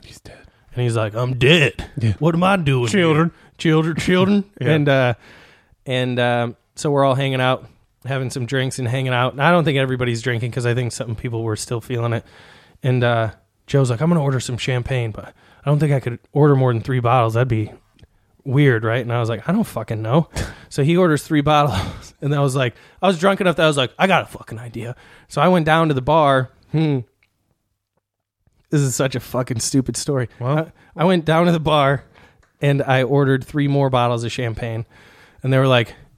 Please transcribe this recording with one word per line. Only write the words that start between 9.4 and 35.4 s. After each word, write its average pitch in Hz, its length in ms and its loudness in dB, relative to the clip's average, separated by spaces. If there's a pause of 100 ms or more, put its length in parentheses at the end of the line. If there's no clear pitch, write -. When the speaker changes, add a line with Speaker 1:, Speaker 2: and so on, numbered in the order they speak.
Speaker 2:
I 156 100 4
don't 175 120 4
think 139 140 0
everybody's 123 440 -2
drinking 117 300 -4
'cause 123 140 -4
I 120 80 0
think 120 180 -2
some 113 240 -8
people 113 280 -6
were 110 120 -4
still 117 240 -6
feeling 117 340 -4
it. - 120 -6 (580)
And, 127 200 2
uh, 117 260 2 (380)
Joe's 135 240 2
like, 113 100 -4
"I'm 160 80 2
gonna 175 140 2
order 135 160 0
some 120 180 -6
champagne, 123 540 -4
but - 160 -14
I - 420 -10
don't 147 100 4
think 147 140 2
I 135 60 2
could 120 200 -6 (140)
order 143 220 4
more 131 180 2
than 110 80 -2
three 131 180 -2
bottles. 117 360 2
That'd 123 120 2
be 110 240 -2 (720)
weird, 131 400 2
right?" 117 180 -2
And 117 120 -6
I 120 80 0
was 113 80 -2
like, 110 180 -8
"I 165 60 0
don't 220 100 0
fucking - 380 -8
know." 127 320 0
<laughs> - 60 -6 (280)
So - 160 -2
he 165 140 2
orders 160 260 2
three 156 180 0
bottles. 147 760 0
<laughs> - 40 -20
And 143 140 -2
I 143 60 0
was 139 140 2
like, 127 200 -2 (260)
I 180 60 2
was 190 120 2
drunk 190 200 0
enough 180 180 0
that 175 60 0
I 156 40 6
was 147 100 0
like, 127 200 0
"I 185 100 2
got 165 160 2
a - 20 -16
fucking - 340 -16
idea." 117 360 -12 (340)
So 147 120 -2
I 160 60 4
went 180 180 2
down 160 240 2
to 151 40 2
the 127 80 -2
bar. 139 480 2 (240)
Hmm. 151 260 0 (1700)
This 151 120 2
is 131 140 0
such 131 200 -2
a 127 40 -6
fucking 123 400 -6
stupid 127 360 -2
story. 131 320 -4 (120)
Speaker 1:
Well, 147 320 -2 (260)
Speaker 2:
I, 165 40 -2
I 156 40 2
went 180 200 2
down 160 200 2
to 175 60 4
the 170 80 0
bar 143 440 2 (580)
and 143 200 2
I 131 220 0
ordered 135 400 2
three 143 240 -2
more 139 220 0
bottles 120 340 0
of 117 80 -6
champagne. 113 540 -6 (580)